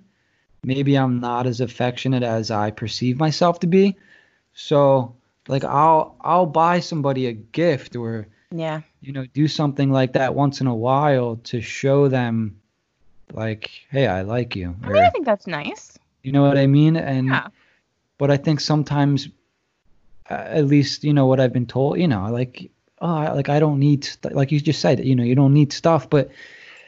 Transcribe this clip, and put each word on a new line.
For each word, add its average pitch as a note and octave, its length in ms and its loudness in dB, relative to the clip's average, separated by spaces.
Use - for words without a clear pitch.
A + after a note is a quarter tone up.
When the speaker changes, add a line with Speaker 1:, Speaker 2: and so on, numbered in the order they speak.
Speaker 1:
maybe C#3 320 0
I'm C3 240 0
not A#2+ 260 -4
as A#2+ 140 -4
affectionate B2 640 -2
as A2+ 260 -2
I G#2+ 220 -2
perceive B2 480 -4
myself E3+ 400 0
to F3+ 80 -2
be. F#3+ 300 4
So, C3+ 600 2
like, C3+ 160 -2
I'll, D#3 560 2
I'll F3+ 240 2
buy E3 340 2
somebody C#3 480 -2
a A#2 60 -6
gift C#3 640 -4
or, A2+ 300 -8
Speaker 2:
Yeah. D#3+ 280 -6
Speaker 1:
you C3+ 100 -14
know, C3+ 220 -10
do D3 160 2
something C#3 420 0
like C3 220 0
that C3 200 0
once C#3 280 0
in C#3 60 0
a B2 60 0
while B2+ 720 0
to - 160 -8
show C#3 480 0
them, A2+ 540 -2
like, A2 360 -8
"Hey, C#3 160 2
I F#2 140 -2
like A#2 340 -4
you," F2+ 260 -8
Speaker 2:
I - 60 -10
mean, C5 140 0
Speaker 1:
or F5 40 6
Speaker 2:
I F5 40 4
think A4 160 -4
that's G#3 220 -2
nice. F3+ 500 -10
Speaker 1:
you C3+ 80 -8
know C#3+ 120 4
what C#3 140 4
I C#3 100 4
mean? D3+ 280 4
And C3 320 -4
Speaker 2:
Yeah. C3+ 200 -2
Speaker 1:
but C#3+ 140 2
I C#3+ 60 4
think C#3+ 240 -2
sometimes, C#3+ 680 0
uh, - 60 -8
at C#3+ 320 -2
least, C#3+ 360 2
you D3 100 0
know, C#3 120 4
what C3 160 4
I've B2+ 100 2
been B2 160 -2
told, C3+ 320 -2
you F3 80 2
know, G#2 240 -2
like, B2 400 -8
"Oh, E3+ 120 -2
I, D#3 200 -2
like, C#3 160 -2
I D3 100 2
don't D3+ 200 2
need C#3+ 260 2
st-," - 280 -10
like C#3 200 0
you D3 80 2
just D3+ 180 -2
said, C3+ 240 2
you C3 140 2
know, A#2+ 80 0
you B2 100 2
don't C#3 180 6
need C#3+ 200 4
stuff. E3 360 0
But C#3+ 220 0